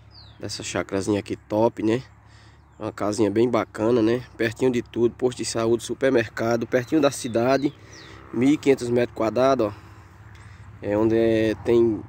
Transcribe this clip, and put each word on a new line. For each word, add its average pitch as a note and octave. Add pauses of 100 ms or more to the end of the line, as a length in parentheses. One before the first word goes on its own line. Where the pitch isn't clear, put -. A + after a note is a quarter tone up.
(400)
dessa -
chácarazinha G2
aqui G2
top, G#2+
né? A2 (760)
Uma G#2+
casinha G#2
bem A2+
bacana, A2+
né? A#2 (140)
Pertinho A#2
de A#2+
tudo, A#2
posto B2
de A#2
saúde, A2+
supermercado, A#2
pertinho B2+
da C#3+
cidade. C3+ (640)
Mil B2+
e D3+
quinhentos C3
metros A#2+
quadrados, A#2
ó. G#2 (1080)
É G#2
onde A2
é, A2 (100)
tem A#2